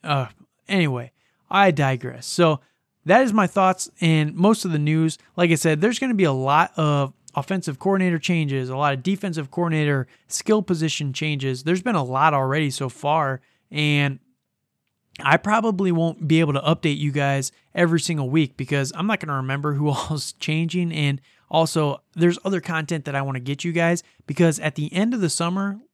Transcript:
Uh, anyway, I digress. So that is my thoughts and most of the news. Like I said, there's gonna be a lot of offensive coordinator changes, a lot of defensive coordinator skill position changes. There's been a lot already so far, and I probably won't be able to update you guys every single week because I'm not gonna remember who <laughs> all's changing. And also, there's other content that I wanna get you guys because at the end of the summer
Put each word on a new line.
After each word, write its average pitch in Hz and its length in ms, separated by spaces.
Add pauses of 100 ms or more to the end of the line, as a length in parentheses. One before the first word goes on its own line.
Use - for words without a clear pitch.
Uh, 139 240 (400)
anyway, 143 440 (380)
I 190 220
digress. 131 560
So 160 320 (460)
that 214 180
is 226 100
my 208 140
thoughts 185 420 (120)
and 156 340
most 208 300
of 175 60
the 151 80
news. 156 380 (180)
Like 175 160
I 165 40
said, 156 240
there's 226 200
gonna 254 140
be 190 120
a 147 80
lot 139 440
of 143 360 (220)
offensive 165 440
coordinator 185 400
changes, 143 500
a 131 80
lot 143 160
of 131 100
defensive 180 480
coordinator 151 560 (200)
skill - 340
position 156 500
changes. 135 520
There's 175 180
been 226 140
a 147 80
lot 135 300
already 139 360
so 131 180
far, 139 540 (280)
and 147 500 (1000)
I 147 180
probably 202 540
won't 165 360
be 160 120
able 147 140
to 139 80
update 151 360
you 147 140
guys 139 400 (220)
every 170 260
single 147 300
week 147 260
because 139 400
I'm 170 120
not 220 120
gonna 143 180
remember 139 360
who 147 160
<laughs> - 0
all's 143 440
changing. 165 580
And 143 280 (300)
also, 156 520 (120)
there's 170 320
other 190 160
content 160 440
that 139 100
I 139 60
wanna 135 180
get 139 240
you 170 80
guys 170 300 (260)
because 160 320
at 156 160
the 151 180
end 220 200
of 226 80
the 170 80
summer 196 500 (140)